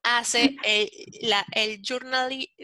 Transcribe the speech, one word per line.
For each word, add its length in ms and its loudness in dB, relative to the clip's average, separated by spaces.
hace 600 2
el, 260 2
la, 300 2
el 300 -2
journaling 640 -4